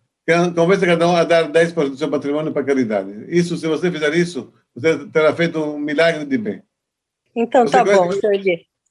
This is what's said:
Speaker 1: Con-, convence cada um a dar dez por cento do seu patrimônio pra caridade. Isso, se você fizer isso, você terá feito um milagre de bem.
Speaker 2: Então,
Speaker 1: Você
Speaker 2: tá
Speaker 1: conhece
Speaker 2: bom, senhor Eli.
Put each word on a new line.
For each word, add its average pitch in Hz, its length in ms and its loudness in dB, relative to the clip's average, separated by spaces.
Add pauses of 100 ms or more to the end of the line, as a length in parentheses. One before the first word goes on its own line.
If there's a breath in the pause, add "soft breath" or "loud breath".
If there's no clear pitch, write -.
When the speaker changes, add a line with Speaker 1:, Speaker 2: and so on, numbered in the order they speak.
(280)
Speaker 1:
Con-, 170 260 2
convence 175 320 2
cada 170 220 2
um 175 80 2
a 165 80 4
dar 165 200 4
dez 165 280 2
por 160 140 -2
cento 139 80 -4
do 127 40 -16
seu 147 120 -4
patrimônio 143 420 -4
pra 135 120 -2
caridade. 110 680 -2
Isso, 170 280 0
se 160 100 -8
você 160 220 -2
fizer 151 240 -2
isso, 170 400 -4 (220 soft breath)
você 156 220 0 (100)
terá 156 260 2
feito 170 260 -2
um 151 200 -6
milagre 151 460 0
de 135 120 -2
bem. 101 240 -6 (760)
Speaker 2:
Então, 233 300 2
Speaker 1:
Você 214 60 -4
Speaker 2:
tá - 140 4
Speaker 1:
conhece 196 180 4
Speaker 2:
bom, 175 80 -2
senhor 202 220 0
Eli. 190 320 -2 (260)